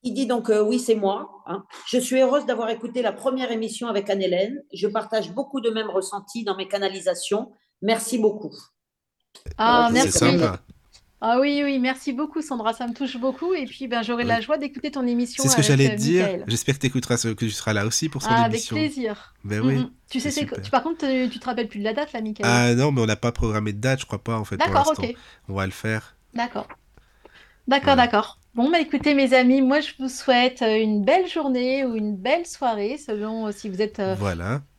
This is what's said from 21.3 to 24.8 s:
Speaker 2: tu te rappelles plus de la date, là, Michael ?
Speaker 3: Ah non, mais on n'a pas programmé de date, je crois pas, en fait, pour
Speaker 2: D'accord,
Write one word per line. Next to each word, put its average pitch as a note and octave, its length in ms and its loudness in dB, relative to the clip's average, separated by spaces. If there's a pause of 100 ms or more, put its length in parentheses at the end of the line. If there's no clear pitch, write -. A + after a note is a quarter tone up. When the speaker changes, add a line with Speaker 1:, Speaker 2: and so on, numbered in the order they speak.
Speaker 2:
tu - 100 -14
te - 60 -10
rappelles A#3 220 -4
plus G#3 100 -10
de G3+ 60 -6
la A3 100 -2
date, D4 180 -4
là, A#3 80 -8
Michael ? G#3+ 260 -4
Speaker 3:
Ah A#2+ 280 4
non, C#3 180 2
mais C3 80 2
on A2+ 60 2
n'a G#2+ 100 0
pas A#2+ 160 -2
programmé G#2+ 400 -2
de G#2 80 -8
date, C3 200 0
je - 60 -10
crois - 160 -8
pas, A2+ 160 -4
en G#2+ 60 -4
fait, G2 140 -8
pour - 80 2
Speaker 2:
D'accord, C4 240 2